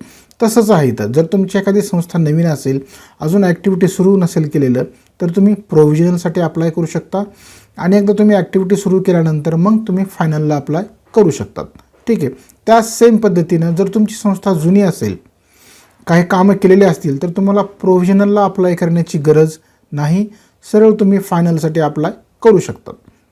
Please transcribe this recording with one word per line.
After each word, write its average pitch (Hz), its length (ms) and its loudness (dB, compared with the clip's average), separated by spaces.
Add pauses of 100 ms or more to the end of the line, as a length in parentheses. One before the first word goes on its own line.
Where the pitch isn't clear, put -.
(420)
तसंच 220 280 0
आहे 156 180 2
इथं. 110 240 -4
जर 156 120 2
तुमची 190 340 -2
एखादी 196 240 0
संस्था 175 360 -4
नवीन 160 280 0
असेल, 135 340 -4 (400)
अजून 180 240 0
ॲक्टिव्हिटी 180 440 0
सुरू 190 280 2
नसेल 170 380 -2
केलेलं, 131 300 0 (360)
तर 175 100 -2
तुम्ही 202 240 2
प्रोव्हिजनलसाठी 170 840 0
अप्लाय 165 300 -2
करू 160 160 -4
शकता 175 360 -6 (540)
आणि 180 200 0
एकदा 208 160 2
तुम्ही 208 240 4
ॲक्टिव्हिटी 190 400 0
सुरू 190 240 0
केल्यानंतर 160 540 0
मग 196 240 2 (100)
तुम्ही 190 160 -2
फायनलला 156 520 -4
अप्लाय 147 260 -4 (320)
करू 202 160 4
शकतात, - 340 -8 (440)
ठीक 190 160 -2
आहे. - 300 -10 (120)
त्या 226 160 4
सेम 226 340 2
पद्धतीनं 170 580 0
जर 196 140 -2
तुमची 214 260 -2
संस्था 196 380 -2
जुनी 175 280 2
असेल, 117 360 -2 (880)
काही 170 180 2
कामं 190 300 2
केलेली 196 300 4
असतील, 156 380 -2
तर 175 80 -4
तुम्हाला 196 320 0
प्रोव्हिजनलला 196 840 0
अप्लाय 185 300 0
करण्याची 170 440 -2
गरज 156 340 2 (400)
नाही, 156 340 -2 (460)
सरळ 220 200 4
तुम्ही 196 260 2
फायनलसाठी 165 640 -2
अप्लाय 151 320 -2 (300)
करू 214 160 6
शकता. - 340 -10 (400)